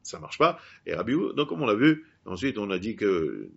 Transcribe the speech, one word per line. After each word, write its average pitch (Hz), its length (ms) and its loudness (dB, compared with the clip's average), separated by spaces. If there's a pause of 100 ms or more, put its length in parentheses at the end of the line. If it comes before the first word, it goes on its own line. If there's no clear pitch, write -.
ça - 180 -12
marche 76 160 -12
pas. 170 240 4 (240)
Et 80 100 -4
Rabbi 98 180 -2
Yehuda, 160 200 0
donc 147 160 -2
comme 165 140 -4
on 135 40 0
l'a 104 80 4
vu, 151 300 4 (220)
ensuite, 95 320 -4
on 101 120 -2
a 92 80 0
dit 104 160 -6
que 80 640 0